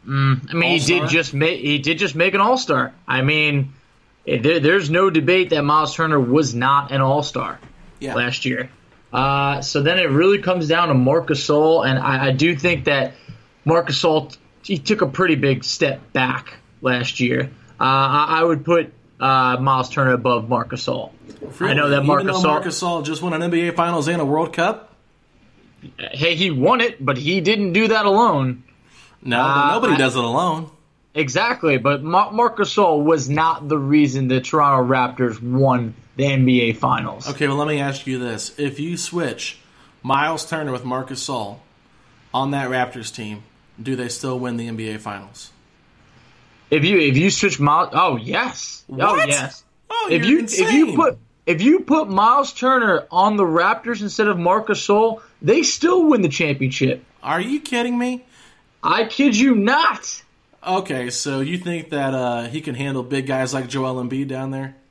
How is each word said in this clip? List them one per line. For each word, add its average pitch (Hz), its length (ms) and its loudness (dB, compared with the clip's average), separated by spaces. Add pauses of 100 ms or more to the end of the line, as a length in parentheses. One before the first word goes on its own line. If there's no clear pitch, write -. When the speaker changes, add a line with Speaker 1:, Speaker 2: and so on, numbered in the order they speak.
Speaker 1:
Mm, 135 440 0
I - 60 -10
mean, 170 240 2
he 127 60 -2
did 170 160 2
Speaker 2:
All-star? - 80 -2
Speaker 1:
just 160 240 0
ma-, 147 120 0
he 147 320 -2
did 156 200 -2
just 175 160 -2
make 170 180 2
an 196 80 0
all-star. 196 540 0 (120)
I 131 140 0
mean, 143 540 0 (500)
there, 147 360 0
there's 160 280 2
no 185 220 4
debate 175 400 2
that 147 120 0
Myles 147 320 2
Turner 156 240 0
was 127 360 2
not 139 380 0
an 135 100 0
all-star 135 560 -2 (420)
Speaker 2:
Yeah. 131 140 -10
Speaker 1:
last 123 320 -2
year. 123 240 -4 (420)
Uh, 139 480 0
so 143 220 -2
then 170 160 2
it 180 120 2
really 185 280 4
comes 175 300 0
down 170 200 2
to 147 60 2
Marc 135 340 2
Gasol, 151 580 2
and 131 120 0
I, 135 300 0
I - 40 2
do 156 240 2
think 156 280 -2
that 139 300 0 (500)
Marc 160 240 2
Gasol, 156 460 0 (280)
he 196 160 -4
took 214 240 0
a 180 40 2
pretty 165 280 0
big 131 300 0
step - 480 -4
back 127 420 -4 (260)
last 123 400 -2
year. 127 300 -2 (300)
Uh, - 40 0
I, 135 420 2 (140)
I 165 40 2
would 156 200 0
put, 170 280 0 (260)
uh, 127 420 2
Myles 131 300 0
Turner 131 220 2
above 117 360 0
Marc 117 220 -2
Gasol. 123 400 -6 (480)
Speaker 2:
Really? 175 140 0
Speaker 1:
I - 20 2
know 147 160 2
that 139 140 2
Marc 143 180 2
Speaker 2:
Even 190 100 0
though 185 60 0
Speaker 1:
Gasol 180 60 2
Speaker 2:
Marc 151 200 2
Gasol 170 400 -4
just 151 180 -6
won 175 100 -4
an 160 100 -2
N 175 80 -2
B 170 160 0
A 170 60 -2
Finals 170 360 0
and 170 140 -2
a - 20 0
World 160 280 0
Cup? 202 420 -4 (1040)
Speaker 1:
Hey, 160 380 -2
he 185 140 0
won 165 300 2
it, 226 240 -2
but 139 140 0
he 180 220 0
didn't 196 320 0
do 214 160 2
that 214 180 2
alone. 180 580 2 (580)
Speaker 2:
No, 120 180 0
Speaker 1:
Uh, 143 340 2
Speaker 2:
nobody 226 200 2
Speaker 1:
I - 20 2
Speaker 2:
does 131 200 2
it 123 60 0
alone. 156 480 -2 (440)
Speaker 1:
Exactly, 160 640 0
but 135 240 0
Ma-, 185 280 2
Marc 233 280 0
Gasol 180 440 2
was 147 260 2
not 160 400 0
the 151 100 0
reason 139 500 2
the 127 120 2
Toronto 139 480 2
Raptors 123 540 0
won 123 520 0 (220)
the 143 100 0
N 135 180 2
B 127 180 4
A 117 100 0
Finals. 127 560 -4
Speaker 2:
Okay, 143 200 -2
well, 139 80 0
let 147 100 -2
me 151 140 -2
ask 139 260 -6
you 131 140 -4
this. 113 380 -8
If 143 200 -6
you 165 180 -6
switch - 600 -6 (460)
Myles 147 440 -2
Turner 156 220 -6
with 120 140 -6
Marc 131 260 -6
Gasol 123 480 -8 (760)
on 135 200 -2
that 139 180 -4
Raptors 123 420 -6
team, 107 300 -12 (400)
do 131 140 -4
they 123 120 -6
still 127 300 -6
win 123 180 -6
the 117 120 -6
N 113 80 -8
B 110 140 -8
A 107 80 -10
Finals? 104 520 -14 (1200)
Speaker 1:
If 147 140 2
you, 190 140 4
if 143 180 4
you 180 140 4
switch 180 280 -2
Myles, 147 340 2
oh, 160 240 2
yes. 196 760 -8
Oh, 135 40 -14
Speaker 2:
What? 208 340 0
Speaker 1:
yes. 143 360 -4 (240)
Speaker 2:
Oh, 440 220 -4
Speaker 1:
If 165 160 0
Speaker 2:
you're 294 140 4
Speaker 1:
you, 233 40 -4
if - 80 -8 (200)
you 302 160 6
Speaker 2:
insane. 165 80 -2
Speaker 1:
put, 311 220 2 (280)
if 170 160 0
you 320 180 6
put 311 280 0
Myles 233 440 2
Turner 240 580 0
on 202 260 2
the 196 80 4
Raptors 196 580 0
instead 208 260 0
of 190 100 0
Marc 185 300 0
Gasol, 220 540 2 (180)
they 240 220 2
still 349 420 2
win 277 160 4
the 175 80 2
championship. 135 760 -2 (200)
Speaker 2:
Are 156 180 -2
you 269 200 -2
kidding 240 380 -2
me? 247 260 -4 (580)
Speaker 1:
I 196 220 2
kid 262 300 2
you 247 200 4
not. 233 680 0 (440)
Speaker 2:
Okay, 160 440 -4
so 135 300 -4
you 156 160 -2
think 175 340 -8
that, 139 220 -2
uh, 123 360 -2
he 147 120 -8
can 147 140 -8
handle 135 280 -6
big 131 240 -4
guys 131 280 -2
like 131 140 -6
Joel 131 360 -4
Embiid 135 240 -6
down 131 220 -8
there? 135 260 -10 (140)